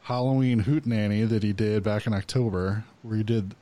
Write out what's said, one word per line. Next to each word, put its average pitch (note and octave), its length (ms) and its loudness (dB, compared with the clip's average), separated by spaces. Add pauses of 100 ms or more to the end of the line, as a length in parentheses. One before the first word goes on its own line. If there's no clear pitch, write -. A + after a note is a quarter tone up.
Halloween B2+ 600 2
Hootenanny A2 640 0
that G#2+ 140 2
he G#2 100 0
did G#2+ 300 0
back G#2 240 -2
in A2 60 0
October, G2 720 -2 (200)
where A2 120 -4
he A2 80 0
did G#2 380 -2